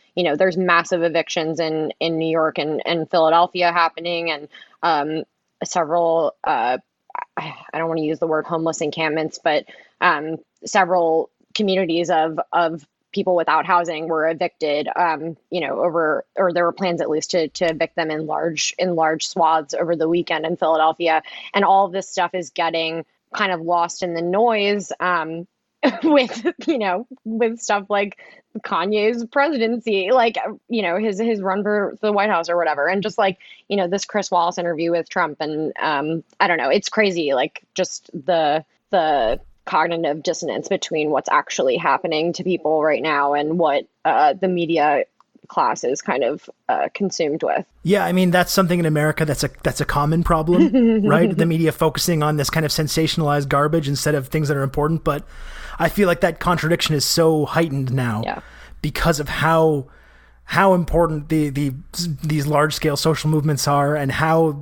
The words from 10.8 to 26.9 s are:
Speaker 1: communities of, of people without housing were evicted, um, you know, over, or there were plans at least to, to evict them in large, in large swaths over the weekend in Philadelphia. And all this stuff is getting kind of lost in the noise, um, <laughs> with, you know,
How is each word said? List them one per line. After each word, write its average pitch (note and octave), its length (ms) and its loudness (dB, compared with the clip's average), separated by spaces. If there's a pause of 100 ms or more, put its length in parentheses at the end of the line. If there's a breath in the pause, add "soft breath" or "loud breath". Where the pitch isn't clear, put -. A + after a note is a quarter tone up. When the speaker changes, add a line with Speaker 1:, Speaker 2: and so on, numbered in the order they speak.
Speaker 1:
communities F#3 540 0
of, D#3+ 300 0 (140)
of E3 340 0 (240)
people F3+ 240 0
without D#3+ 300 2
housing E3+ 420 0
were D#3+ 220 2
evicted, D3+ 640 -2
um, D#3+ 400 -2 (140)
you F3 100 -4
know, C#3 240 -4
over, D#3+ 400 0 (120)
or F3+ 180 0
there F3 100 2
were E3+ 80 0
plans F3 300 -2
at - 80 -4
least D3+ 220 -2
to, E3 160 0
to - 180 -4
evict D#3+ 300 -2
them D#3+ 160 -2
in D#3 160 -4
large, D#3 500 -2
in F3+ 160 0
large D#3+ 340 0
swaths D#3+ 460 0
over E3+ 220 -2
the D#3 120 0
weekend E3 380 -2
in E3 100 -2
Philadelphia. D#3+ 680 2 (320 loud breath)
And G3+ 100 4
all G3 220 6
this F#3 200 -4
stuff F3 280 -2
is F3 160 -6
getting E3 520 -2 (300)
kind G3 180 -2
of E3+ 100 -2
lost E3+ 420 -2
in F3 100 -4
the E3 80 -4
noise, G3+ 800 2
um, E3+ 480 -2 (340)
<laughs> - 220 0
with, C4+ 420 2 (220)
you D#4 100 0
know, G3+ 300 -2 (160)